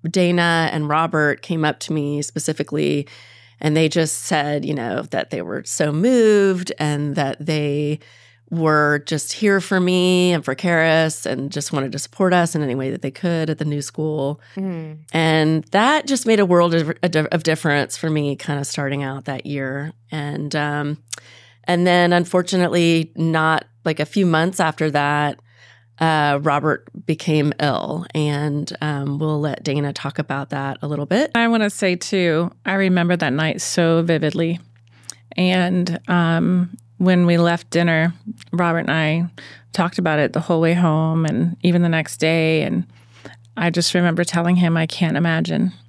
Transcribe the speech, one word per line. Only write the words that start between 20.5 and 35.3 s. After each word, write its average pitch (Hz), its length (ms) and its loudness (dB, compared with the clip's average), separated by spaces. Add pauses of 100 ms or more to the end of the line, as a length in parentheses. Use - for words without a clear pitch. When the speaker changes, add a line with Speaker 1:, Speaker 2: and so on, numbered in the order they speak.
Speaker 1:
um, 147 420 -2 (680)
and 175 200 2
then 175 260 4
unfortunately, 175 1040 2
not, 160 500 0 (200)
like, 160 140 -2
a 151 60 0
few 196 200 0
months 170 340 2
after 156 320 0
that, 147 480 0 (600)
uh, 151 420 2
Robert 147 460 0 (180)
became 151 540 0
ill, 147 560 -2
and, 147 680 -2
um, 143 380 -4
we'll 156 200 -2
let 147 240 -4
Dana 143 300 -2
talk - 240 -8
about 139 320 -6
that 139 320 -6
a - 60 -8
little 143 180 -4
bit. 247 300 0
Speaker 3:
I 233 120 2
wanna 220 220 2
say, 190 260 -2
too, 175 560 0 (140)
I 190 80 -2
remember 180 420 2
that 165 180 0
night 156 280 -2
so 165 400 2
vividly. 165 580 0 (800)